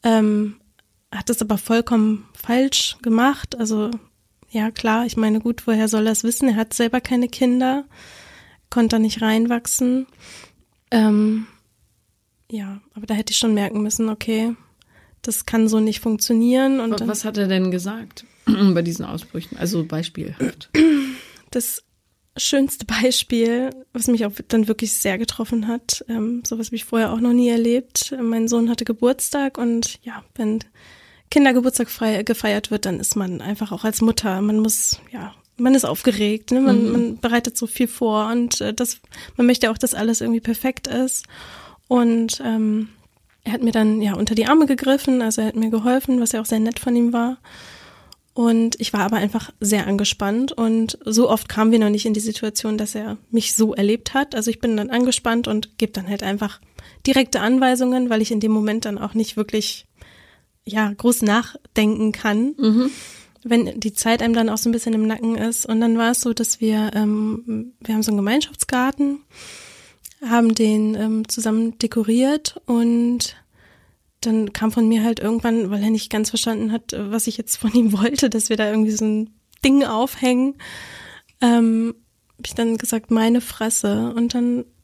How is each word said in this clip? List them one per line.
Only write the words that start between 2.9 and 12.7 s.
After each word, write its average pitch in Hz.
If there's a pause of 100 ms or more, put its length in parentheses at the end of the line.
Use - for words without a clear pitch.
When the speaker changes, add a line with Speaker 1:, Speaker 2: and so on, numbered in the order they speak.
Speaker 1:
gemacht. 247
Also, 220 (580)
ja, 220
klar, 226
ich 226
meine, 220
gut, 233
woher 220
soll 214
er 220
es 214
wissen? 233
Er 214
hat 220
selber 240
keine 247
Kinder, 254 (840)
konnte 226
da -
nicht 220
reinwachsen. 233 (840)
Ähm, 220 (1040)
ja, 202 (140)